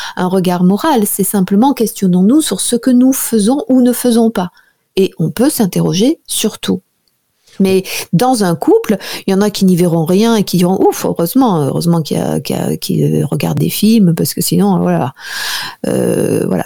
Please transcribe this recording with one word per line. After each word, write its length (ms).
un 120
regard 360
moral. 420
C'est 200
simplement 480
questionnons-nous 680
sur 220
ce 160
que 140
nous 200
faisons 560
ou 140
ne 100
faisons 380
pas. 220
Et 240
on 120
peut 180
s'interroger 760
sur 340
tout. 200
Mais 220
dans 320
un 100
couple, 440
il 60
y 20
en 60
a 100
qui 140
n'y 140
verront 260
rien 320
et 80
qui 140
diront, « 200
Ouf, 160
heureusement, 560
heureusement 400
qu'il 160
y 20
a, 220
qu'il 120
y 60
a, 160
qu'il 480
regarde 340
des 120
films, 440
parce 200
que 80
sinon, 380
voilà. 340
Euh, 600
voilà, 180